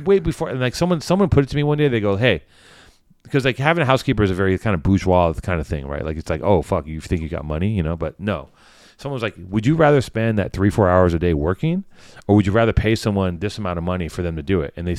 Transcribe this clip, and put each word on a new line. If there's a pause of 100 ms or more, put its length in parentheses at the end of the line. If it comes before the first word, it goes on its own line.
Way
before,
and,
like,
someone,
someone
put
it
to
me
one
day.
They
go,
"Hey," (880)
'cause,
like,
having
a
housekeeper
is
a
very
kind
of
bourgeois (100)
kind
of
thing,
right?
Like,
it's
like,
"Oh,
fuck,
you
think
you
got
money,"
you
know?
But
no. (520)
Someone's
like, (140)
"Would
you
rather
spend
that
three,
four
hours
a
day
working, (440)
or
would
you
rather
pay
someone
this
amount
of
money
for
them
to
do
it?"
And
they,